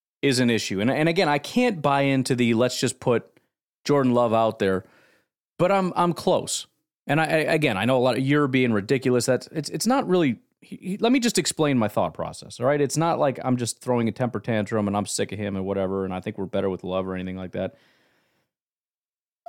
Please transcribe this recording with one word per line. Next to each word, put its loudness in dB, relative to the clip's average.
is 2
an 4
issue. 0
And, 2
and 2
again, 2
I 2
can't -2
buy 2
into 2
the 2
"let's 0
just -4
put 0
Jordan 2
Love 4
out 2
there," 0
but 2
I'm, 2
I'm 2
close. -2
And 2
I, 2
I, 0
again, 2
I -2
know 4
a 2
lot 2
of, 0
"You're 2
being 2
ridiculous." 0
That's, 0
it's, -8
it's -4
not 0
really, 2
he, -18
he, -6
let 0
me 4
just 0
explain 0
my 2
thought 0
process, -12
all -2
right? 2
It's 0
not 0
like 0
I'm 0
just -6
throwing 0
a -2
temper -4
tantrum -2
and 0
I'm 0
sick -4
of -8
him -4
and -4
whatever, -2
and -6
I -6
think -8
we're -6
better -2
with -6
Love -2
or -6
anything -8
like -10
that. -6